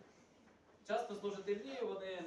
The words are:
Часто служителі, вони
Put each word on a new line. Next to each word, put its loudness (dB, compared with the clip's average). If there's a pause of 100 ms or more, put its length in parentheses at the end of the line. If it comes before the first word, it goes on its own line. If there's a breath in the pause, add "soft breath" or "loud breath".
(880)
Часто 2
служителі, 0
вони -2